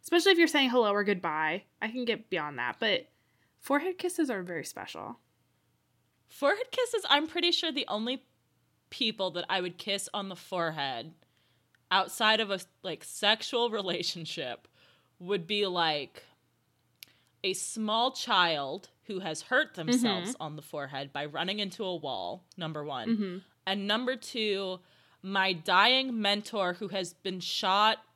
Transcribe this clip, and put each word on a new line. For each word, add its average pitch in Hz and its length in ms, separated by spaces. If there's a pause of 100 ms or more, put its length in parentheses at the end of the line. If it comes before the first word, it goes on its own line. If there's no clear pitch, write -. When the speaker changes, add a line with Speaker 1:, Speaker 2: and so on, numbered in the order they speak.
Speaker 1:
Especially 349 300
if 330 40
you're 339 100
saying 277 220
hello 233 220
or 202 120
goodbye. 170 600 (180)
I 220 60
can 240 180
get 220 240
beyond 147 300
that, 120 200
but 214 280 (540)
forehead 320 360
kisses 339 320
are 196 140
very 175 220
special. - 520 (1120)
Speaker 2:
Forehead 403 420
kisses, 453 380
I'm 294 180
pretty 349 240
sure 339 200
the 262 160
only 226 360 (680)
people 220 420
that 175 180
I 185 120
would 180 160
kiss 202 360
on 196 160
the 185 60
forehead 160 760 (760)
outside 214 480
of 208 120
a, 190 80 (240)
like, 196 200
sexual 226 680
<laughs> - 20
relationship 170 960 (520)
would 180 280
be, 208 180
like, 160 580 (1200)
a 190 100
small 226 580
child 170 800 (160)
who 190 140
has 160 240
hurt 302 320
themselves 202 580
Speaker 1:
Mm-hmm. - 100
Speaker 2:
on 151 120
the 151 60
forehead 139 520
by 147 120
running 170 340
into 202 260
a 180 100
wall, 120 480 (140)
number 156 260
one. 135 240
Speaker 1:
Mm-hmm. 202 300 (300)
Speaker 2:
And 196 200
number 247 280
two, 196 640 (420)
my 190 320
dying 226 680
mentor 202 520
who 196 160
has 180 240
been 190 260
shot 208 600 (160)